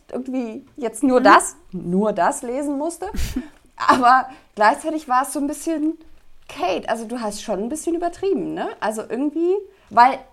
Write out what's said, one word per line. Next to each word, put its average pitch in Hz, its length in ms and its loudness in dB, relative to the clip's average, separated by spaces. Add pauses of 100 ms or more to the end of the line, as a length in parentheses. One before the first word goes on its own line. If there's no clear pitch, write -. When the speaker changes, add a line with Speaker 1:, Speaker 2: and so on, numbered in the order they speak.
(120)
Speaker 1:
irgendwie 254 520 -6 (120)
jetzt 220 260 -8
nur 254 160 6
Speaker 2:
Mhm. 254 60 2
Speaker 1:
das, 302 320 6 (160)
nur 185 400 0
das 202 300 0
lesen 269 360 -4
musste, 330 320 -6 (320)
<laughs> - 340 -20
aber 254 520 4 (260)
gleichzeitig 302 540 0
war 254 140 2
es 269 100 -6
so 302 80 -4
ein 277 80 -2
bisschen, 311 500 -4 (540)
Kate, - 360 -4
also 226 160 -2
du 240 160 -8
hast 208 240 -6
schon 190 160 -4
ein 226 80 -4
bisschen 311 260 -4
übertrieben, 339 600 -2
ne? 175 120 -6 (140)
Also 214 280 -4
irgendwie, 302 460 0 (340)
weil 247 300 6 (140)